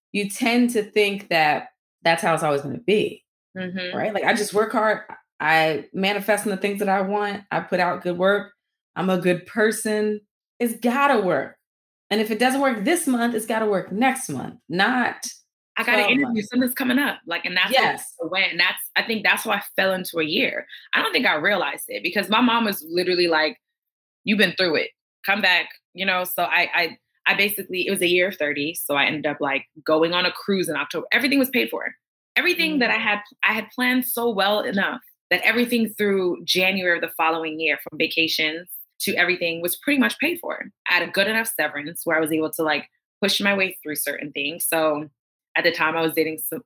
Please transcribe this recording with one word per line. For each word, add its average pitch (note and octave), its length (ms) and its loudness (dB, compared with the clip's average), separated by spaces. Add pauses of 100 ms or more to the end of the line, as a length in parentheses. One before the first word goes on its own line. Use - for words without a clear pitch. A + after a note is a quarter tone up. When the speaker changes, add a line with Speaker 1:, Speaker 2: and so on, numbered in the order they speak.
(120)
Speaker 1:
You G3+ 180 -2
tend A#3+ 420 2
to G#3+ 120 0
think G3+ 460 0
that D#3 400 2 (320)
that's E3 200 2
how D#3+ 140 2
it's D3+ 80 0
always C#3+ 180 2
gonna C3 160 -8
be, - 480 0 (320)
Speaker 2:
Mm-hmm. F3+ 400 -6
Speaker 1:
right? - 160 -2
Like, F3+ 120 -2
I G#3 100 4
just G#3 180 -2
work G#3+ 180 2
hard. G#3+ 280 2 (400)
I D#3 520 4
manifest G3+ 540 0
in G#3+ 60 0
the F#3 60 -2
things G3+ 200 -2
that G3+ 100 -2
I G3 140 2
want. G3+ 480 -2
I - 120 -2
put F3+ 180 -2
out F3+ 240 0
good F3 120 -2
work. G3+ 380 0 (420)
I'm E3 140 0
a F#3 80 4
good F3+ 300 0
person. G#3+ 720 0 (380)
It's A#3 160 0
gotta C4 440 2
work. F3+ 380 0 (540)
And G#3+ 100 2
if A3 80 0
it G#3+ 80 -2
doesn't B3+ 240 2
work A#3 220 0
this E4+ 240 2
month, A#3+ 260 2
it's G#3+ 140 -4
gotta A3 180 0
work F#3+ 260 0
next B3 380 0
month, - 300 -8 (100)
not A3 560 0 (520)
Speaker 2:
I A3+ 60 -2
got A#3+ 120 2
an G#3 60 4
Speaker 1:
twelve G#3 100 2
Speaker 2:
interview. C4 160 2
Speaker 1:
months. A3 240 -2
Speaker 2:
Something's B3+ 240 2
coming B3+ 240 2
up. B3+ 260 -2
Like, E3+ 180 -4
and F3+ 140 -2
that's G3 140 2
Speaker 1:
Yes. D#3 480 0
Speaker 2:
what E3 100 -6
went. F#3 220 0
And E3+ 80 -6
that's, F#3 180 2 (180)
I F#3+ 60 2
think A3 220 -2
that's F#3+ 200 2
why G#3+ 120 0
I G3+ 80 -4 (120)
fell F#3+ 180 2
into F3+ 260 -4
a D#3+ 40 2
year. F3 440 -2 (260)
I - 80 2
don't A4 100 0
think C4+ 140 2
I F#3 80 4
realized D#3+ 540 0
it G#2 160 -8
because F#3+ 260 -2
my G#3+ 100 4
mom A#3 260 4
was G3+ 220 -4
literally F3 400 0
like, D#3 320 0 (680)
"You've G3+ 120 2
been F#3+ 180 4
through F3 200 0
it. - 160 -2 (340)
Come G3+ 160 0
back," F3 280 2 (260)
you F3+ 100 -4
know? F#3 180 2
So F3 200 -2
I, E3+ 320 0
I, E3+ 220 -2 (300)
I F#3+ 60 4
basically, G3 540 -2
it - 20 -2
was F#3 140 0
a E3+ 40 4
year F3+ 200 4
of G3 80 -6
thirty. D3 400 -4
So - 200 -4
I C#3 100 2
ended C#3+ 200 -2
up, D3 160 -2
like, C#3 240 -2 (180)
going D#3+ 300 2
on F3+ 140 2
a F3 40 -2
cruise F#3 380 -2
in - 60 -2
October. D3 360 -6
Everything C4 280 2
was C4 100 2
paid A#3 220 0
for. - 240 -8 (400)
Everything D#4+ 400 0
Speaker 1:
Mm. C4+ 60 2
Speaker 2:
that A3 100 2
I G#3+ 60 0
had, G#3 240 -2 (220)
I G3+ 100 2
had G#3+ 180 -6
planned B3 340 0
so A#3+ 240 -2
well G3+ 300 2
enough F#3 420 -2 (300)
that F3+ 100 0
everything A#3 480 2
through F#3+ 540 0
January F#3 540 2
of E3 40 -4
the E3 160 -6
following D#3+ 420 0
year, D3+ 220 -2
from - 160 -14
vacations D#3+ 720 -2 (300)
to - 160 -2
everything, F3 440 0
was F3 160 -4
pretty C#4+ 220 -2
much A3+ 220 2
paid E4 200 -2
for. - 260 -8 (220)
I F3 60 0
had E3+ 160 0
a - 20 -18
good G3 160 0
enough A3 320 -2
severance D3+ 460 -4
where E3 100 0
I D#3+ 40 2
was D#3+ 120 0
able D#3 200 0
to, - 100 -4
like, D3 300 -2 (320)
push G3 180 0
my G3+ 140 2
way F#3+ 260 -2
through D3+ 140 -8
certain C#3+ 360 -6
things. D3 360 -6
So D#3 420 0 (460)
at E3 80 0
the E3+ 80 4
time D#3+ 260 0
I E3 40 0
was D#3+ 120 0
dating D#3 340 -2
some, D#3 180 -8